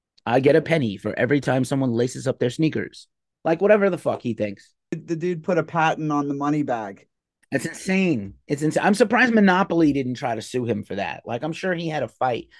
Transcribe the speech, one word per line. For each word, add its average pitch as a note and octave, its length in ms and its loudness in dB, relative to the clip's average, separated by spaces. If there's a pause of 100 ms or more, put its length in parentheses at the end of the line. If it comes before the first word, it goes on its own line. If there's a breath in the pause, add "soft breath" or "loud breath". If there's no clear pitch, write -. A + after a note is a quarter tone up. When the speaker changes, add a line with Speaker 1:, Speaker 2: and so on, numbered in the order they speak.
(260)
Speaker 1:
I A#2+ 140 2
get C#3 160 6
a D#3+ 60 4
penny C3+ 360 0
for - 200 -6
every C3+ 240 2
time C3 240 0
someone C3+ 260 0
laces B2 360 -2
up B2+ 120 -2
their B2 100 2
sneakers." - 580 -4 (360)
Like, E3 180 0
whatever G3+ 280 4
the F3 80 -2
fuck A#2+ 240 -4
he A#2+ 120 -4
thinks. G#2 400 -8 (180)
Speaker 2:
The E3 240 -6
dude E3+ 280 -4
put F3+ 140 0
a D#3 60 4
patent D#3 480 0
on D3 160 0
the D3 60 -2
money C#3+ 300 -2
bag. A2 420 -6 (460)
Speaker 1:
That's C#3 140 -2
insane. E3 680 -2 (140)
It's C#3+ 140 -2
insane. D#3 220 0
I'm G3 100 4
surprised A#3 400 2
Monopoly F#3 600 4
didn't B2+ 220 -2
try A#2+ 200 -4
to A2 60 -6
sue B2 240 -4
him G#2 180 -2
for G2 120 -8
that. F2+ 300 -6
Like, A#2 180 -6
I'm D#3+ 100 -4
sure F#3 200 -4
he E3 140 -4
had D3+ 160 -4
a A#2+ 60 -4
fight. B2 400 -4 (100 loud breath)